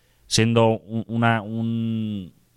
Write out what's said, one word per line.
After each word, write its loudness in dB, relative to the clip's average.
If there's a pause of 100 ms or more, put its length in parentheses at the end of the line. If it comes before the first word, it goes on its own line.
(260)
siendo 4
un, -8
una, 0
un, -6 (240)